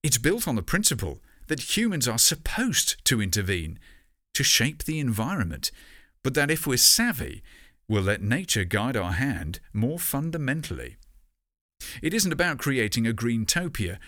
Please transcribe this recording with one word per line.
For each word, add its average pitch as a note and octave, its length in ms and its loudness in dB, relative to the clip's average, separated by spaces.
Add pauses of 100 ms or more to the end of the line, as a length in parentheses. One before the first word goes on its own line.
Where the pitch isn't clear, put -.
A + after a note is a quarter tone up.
It's D3 140 2
built C#3+ 280 0
on A#2+ 100 0
the G#2 60 0
principle A2 600 0 (260)
that D3 300 -2
humans F#3+ 300 0
are A2+ 120 0
supposed - 880 2
to A2+ 160 4
intervene, F2+ 580 0 (560)
to C3+ 80 0
shape D3 400 2
the D#3 160 -4
environment, A2 720 -2 (520)
but C3 120 0
that D3 160 2
if D#3+ 140 -2
we're B2+ 120 2
savvy, - 640 2 (440)
we'll G#2 160 2
let G2+ 180 2
nature A2+ 420 0
guide G#2+ 320 0
our F2+ 180 -2
hand F2 460 -2 (140)
more C#3 260 0
fundamentally. D3 960 -4 (1040)
It D#3+ 120 -2
isn't G3 180 2
about E3 280 0
creating A#2 460 0
a A2+ 80 2
greentopia A#2 840 -2 (100)